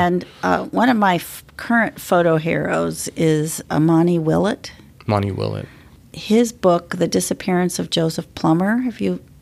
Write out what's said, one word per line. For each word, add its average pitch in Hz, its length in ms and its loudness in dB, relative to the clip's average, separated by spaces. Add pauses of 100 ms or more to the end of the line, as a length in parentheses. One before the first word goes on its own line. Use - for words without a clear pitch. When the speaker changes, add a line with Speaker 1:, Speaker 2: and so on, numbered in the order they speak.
Speaker 1:
And, 175 200 -2 (180)
uh, 180 220 0
one 208 240 0
of 233 80 2
my 190 180 4
f-, - 280 -8 (120)
current - 440 -2
photo 170 380 2
heroes 165 800 -2
is, 156 540 0
uh, - 100 0
Monty 165 400 4
Willett. 165 520 0 (360)
Speaker 2:
Monty 101 240 0
Willett. 104 360 -6 (460)
Speaker 1:
His 226 380 0
book, 175 460 0
The 175 100 0
Disappearance 180 720 -2
of 175 100 -6
Joseph 160 460 -2
Plummer, 180 440 2
have 254 220 -4
you 185 200 -2 (200)